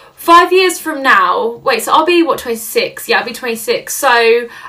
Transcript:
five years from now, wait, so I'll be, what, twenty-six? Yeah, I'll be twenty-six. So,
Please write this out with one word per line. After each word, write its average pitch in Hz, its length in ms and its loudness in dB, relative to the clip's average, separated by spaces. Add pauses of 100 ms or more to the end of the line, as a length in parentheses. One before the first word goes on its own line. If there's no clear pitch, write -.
(140)
five 349 400 4
years 370 260 2
from 302 220 -8
now, 220 640 0
wait, 240 180 -2
so - 100 -4
I'll 311 140 2
be, 349 160 2
what, 277 160 0
twenty-six? - 720 -6
Yeah, 202 100 2
I'll 202 60 -6
be 240 80 -10
twenty-six. - 600 -6
So, 233 520 2 (220)